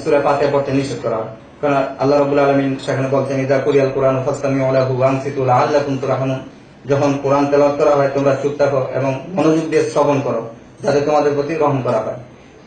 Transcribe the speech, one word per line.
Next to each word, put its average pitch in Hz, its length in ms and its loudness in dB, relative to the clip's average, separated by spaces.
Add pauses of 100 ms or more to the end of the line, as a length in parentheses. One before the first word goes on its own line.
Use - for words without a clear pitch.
সূরা 143 180 2
ফাতিহা 143 300 2
পড়তে 139 200 0
নিষেধ 135 320 -2
করা 113 120 -2
হয়, 110 100 -6 (360)
কারণ 143 120 0 (260)
আল্লাহ 143 200 2
রাব্বুল 143 200 2
আলামিন 139 460 2
সেখানে 135 220 -2
বলছেন, 135 320 -2
"ইযা 131 180 0
কুরিয়াল 139 360 2
কুরআনু 131 320 0
ফাসতামিউ 135 460 0
লাহু 131 260 0
ওয়া 131 120 2
আনসিতু 135 360 -2
লাআল্লাকুম 139 520 2
তুরহামুন।" 131 420 -2 (460)
যখন 139 380 0
কোরআন 139 220 2
তেলাওয়াত 143 360 2
করা 147 140 4
হয়, 139 180 2
তোমরা 139 300 2
চুপ 143 140 0
থাকো 135 380 0
এবং 131 240 -2 (140)
মনোযোগ 160 360 0
দিয়ে 151 200 0
শ্রবণ 139 320 0
করো, 113 280 -6 (340)
যাতে 143 180 0
তোমাদের 147 340 2
প্রতি 143 200 -2
রহম 135 260 0
করা 123 180 -2
হয়। - 160 -6 (520)